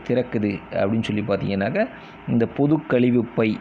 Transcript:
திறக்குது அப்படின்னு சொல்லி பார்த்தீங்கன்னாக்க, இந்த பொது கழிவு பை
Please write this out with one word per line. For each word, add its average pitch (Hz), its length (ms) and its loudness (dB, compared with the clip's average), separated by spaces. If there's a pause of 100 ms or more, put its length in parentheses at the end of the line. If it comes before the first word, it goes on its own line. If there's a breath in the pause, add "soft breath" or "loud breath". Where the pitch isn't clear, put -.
திறக்குது 120 480 0 (200)
அப்படின்னு 107 380 0
சொல்லி 104 120 0
பார்த்தீங்கன்னாக்க, 98 580 0 (480 loud breath)
இந்த 117 180 2
பொது 147 300 2 (120)
கழிவு 123 380 4 (100)
பை 113 140 2 (120)